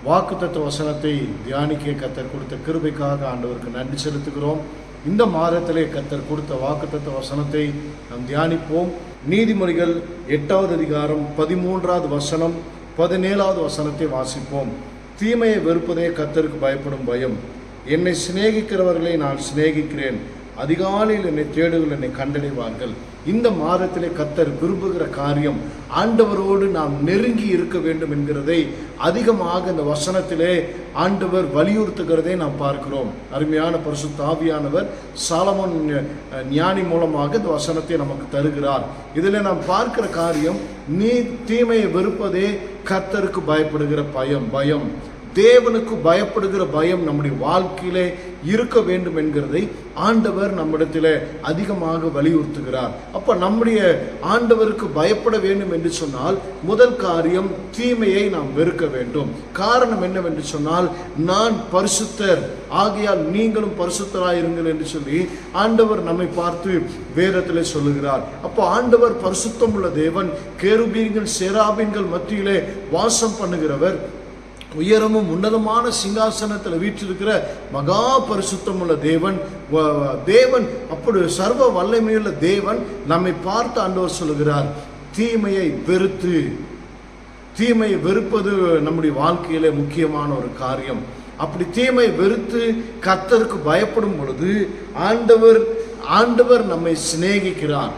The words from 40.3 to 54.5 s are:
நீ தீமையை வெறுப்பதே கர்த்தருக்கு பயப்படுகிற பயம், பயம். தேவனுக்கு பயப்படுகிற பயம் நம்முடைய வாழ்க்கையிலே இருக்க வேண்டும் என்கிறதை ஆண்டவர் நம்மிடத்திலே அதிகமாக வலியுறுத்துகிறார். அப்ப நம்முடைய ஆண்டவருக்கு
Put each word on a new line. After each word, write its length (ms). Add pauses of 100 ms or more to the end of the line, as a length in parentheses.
நீ 220 (360)
தீமையை 400
வெறுப்பதே 720 (280)
கர்த்தருக்கு 520 (100)
பயப்படுகிற 560 (100)
பயம், 380
பயம். 640 (200)
தேவனுக்கு 680
பயப்படுகிற 680
பயம் 320
நம்முடைய 360
வாழ்க்கையிலே 760 (320)
இருக்க 360
வேண்டும் 360
என்கிறதை 500 (260)
ஆண்டவர் 600
நம்மிடத்திலே 600 (280)
அதிகமாக 800
வலியுறுத்துகிறார். 680 (240)
அப்ப 220
நம்முடைய 760 (140)
ஆண்டவருக்கு 720